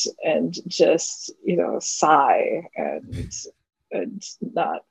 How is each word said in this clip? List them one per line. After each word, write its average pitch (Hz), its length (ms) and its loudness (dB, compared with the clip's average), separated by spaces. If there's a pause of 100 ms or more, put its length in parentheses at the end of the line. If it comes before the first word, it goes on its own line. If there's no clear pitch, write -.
(240)
and 170 320 0 (120)
just, - 640 2 (120)
you 180 120 0
know, - 260 0
sigh 147 920 4
and, - 560 -6 (600)
and 190 320 -6 (300)
not 165 380 -2